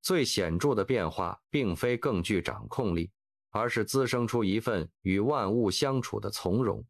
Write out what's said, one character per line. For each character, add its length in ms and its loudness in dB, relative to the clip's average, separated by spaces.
最 220 2
显 360 0
著 160 2
的 80 2
变 260 0
化 400 -6
并 260 0
非 220 0
更 240 0
具 200 0
掌 260 -6
控 280 -2
力， 160 -2
而 180 0
是 160 0
滋 200 2
生 220 0
出 160 0
一 160 2
份 300 -2
与 180 2
万 320 0
物 200 2
相 300 0
处 180 -6
的 100 -6
从 340 0
容。 260 -2